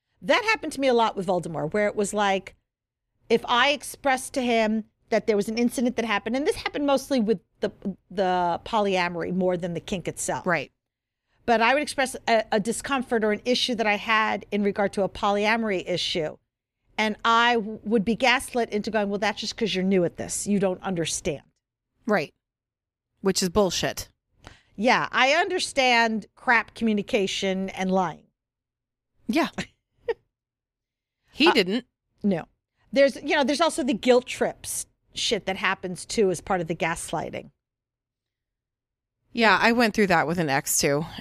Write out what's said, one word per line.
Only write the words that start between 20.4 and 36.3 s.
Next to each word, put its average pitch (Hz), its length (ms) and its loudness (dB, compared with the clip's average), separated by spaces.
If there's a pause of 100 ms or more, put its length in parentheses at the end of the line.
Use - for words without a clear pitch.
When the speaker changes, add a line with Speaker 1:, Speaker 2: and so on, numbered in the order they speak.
Speaker 1:
You 202 140 2
don't 185 240 0
understand." 165 580 -4 (640)
Speaker 2:
Right. 185 260 0 (880)
Which 190 200 0
is 190 80 0
bullshit. 170 580 0 (680)
Speaker 1:
Yeah, 196 360 2
I 254 200 2
understand 254 1040 0
crap 226 400 0
communication 196 920 -2
and 190 200 -4
lying. 185 360 -2 (1000)
Speaker 2:
Yeah. 254 200 0 (100)
<laughs> - 0 - (1800)
He 294 140 4
Speaker 1:
Uh, 381 60 6
Speaker 2:
didn't. 214 320 2 (380)
Speaker 1:
No. 185 220 0 (460)
There's, 277 240 4
you 285 200 -2
know, 294 100 4
there's 285 160 0
also 320 220 0
the 254 100 0
guilt 247 340 4
trips - 580 -6 (280)
shit - 320 -4
that 190 100 -4
happens 190 500 -4
too 202 240 2
as 175 120 -4